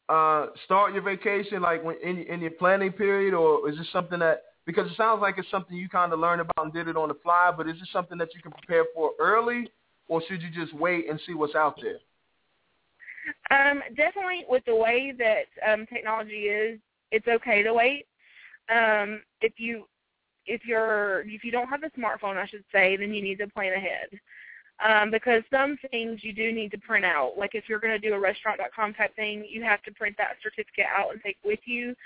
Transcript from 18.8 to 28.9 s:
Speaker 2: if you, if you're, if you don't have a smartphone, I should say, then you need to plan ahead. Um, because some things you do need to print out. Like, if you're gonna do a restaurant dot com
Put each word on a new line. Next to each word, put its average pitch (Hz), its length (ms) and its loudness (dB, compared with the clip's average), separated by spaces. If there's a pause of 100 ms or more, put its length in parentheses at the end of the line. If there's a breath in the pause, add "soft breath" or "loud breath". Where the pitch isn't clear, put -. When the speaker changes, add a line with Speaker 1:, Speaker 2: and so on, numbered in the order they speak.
Speaker 2:
if 220 160 2
you, 226 280 -8 (600)
if 226 220 -8
you're, 214 560 0
if 214 220 -12
you 233 80 -8
don't 247 160 -2
have 285 160 -6
a 311 140 -6
smartphone, 214 380 -4
I 190 100 -4
should 202 260 -16
say, 190 240 6
then 202 180 -4
you 208 80 -4
need 196 160 -4
to 202 80 -6
plan 196 260 -4
ahead. 190 360 -4 (760 loud breath)
Um, 214 280 4
because 226 380 2
some 269 280 0 (120)
things 226 340 -6
you 220 80 -10
do 220 180 -2
need 220 220 -4
to 208 60 -8
print 208 260 0
out. 147 340 2
Like, 202 160 -2
if 208 140 -8
you're 220 100 -2
gonna 220 200 0
do 214 160 0
a 202 40 0
restaurant 196 400 0
dot - 160 -4
com 214 180 -2